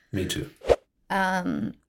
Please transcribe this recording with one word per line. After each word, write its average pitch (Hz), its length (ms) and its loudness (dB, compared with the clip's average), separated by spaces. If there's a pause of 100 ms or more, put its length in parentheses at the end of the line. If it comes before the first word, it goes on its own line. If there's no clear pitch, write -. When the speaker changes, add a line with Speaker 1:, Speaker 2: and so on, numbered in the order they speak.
(120)
Speaker 1:
Me 92 120 0
too. - 240 -6 (600)
Speaker 2:
Um, 185 640 0 (140)